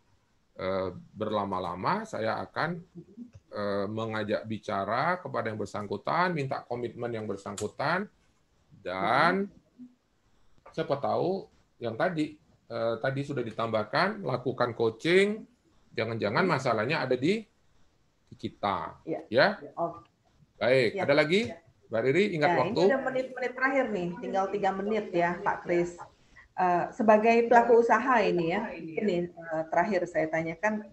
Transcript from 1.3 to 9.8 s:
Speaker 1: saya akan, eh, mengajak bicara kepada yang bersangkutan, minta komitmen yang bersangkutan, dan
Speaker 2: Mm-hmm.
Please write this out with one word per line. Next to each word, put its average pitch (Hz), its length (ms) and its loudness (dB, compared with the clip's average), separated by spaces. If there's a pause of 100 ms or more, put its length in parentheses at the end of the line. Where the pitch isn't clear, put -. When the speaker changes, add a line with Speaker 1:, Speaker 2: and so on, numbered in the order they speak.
Speaker 1:
saya 110 380 -4
akan, 156 380 -4 (720)
eh, 101 380 -4
mengajak 107 600 -4
bicara 110 720 -2
kepada 120 320 -4
yang 107 80 -6
bersangkutan, 104 720 -2
minta 135 320 -4
komitmen 120 480 -6
yang 110 160 -6
bersangkutan, 107 800 -4 (760)
dan 131 640 2
Speaker 2:
Mm-hmm. - 1200 -20